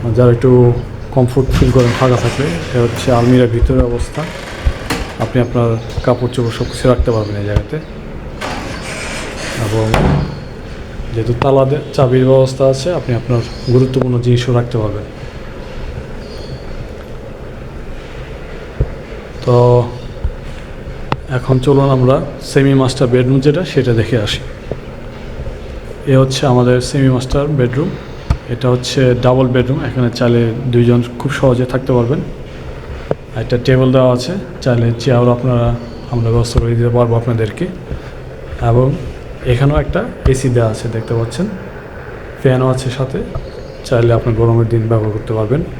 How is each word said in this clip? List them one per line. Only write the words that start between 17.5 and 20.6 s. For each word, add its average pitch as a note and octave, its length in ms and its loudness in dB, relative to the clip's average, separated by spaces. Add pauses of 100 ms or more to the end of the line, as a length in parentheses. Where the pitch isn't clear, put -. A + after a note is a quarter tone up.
তো B2 380 6 (1500)